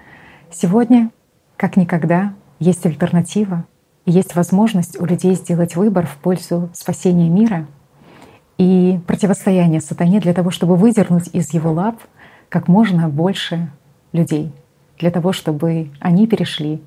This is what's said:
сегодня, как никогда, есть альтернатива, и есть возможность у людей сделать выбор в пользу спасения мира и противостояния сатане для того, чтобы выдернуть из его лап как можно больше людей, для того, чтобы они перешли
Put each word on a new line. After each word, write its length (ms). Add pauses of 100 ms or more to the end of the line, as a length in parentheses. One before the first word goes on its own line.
(520)
сегодня, 580 (460)
как 200
никогда, 580 (240)
есть 260
альтернатива, 800 (400)
и 80
есть 220
возможность 680
у 60
людей 280
сделать 420
выбор 300
в 100
пользу 580
спасения 540
мира 380 (920)
и 480
противостояния 760
сатане 400
для 140
того, 160
чтобы 260
выдернуть 560
из 220
его 180
лап 280 (480)
как 200
можно 400
больше 640 (420)
людей, 400 (460)
для 120
того, 220
чтобы 580 (100)
они 260
перешли 600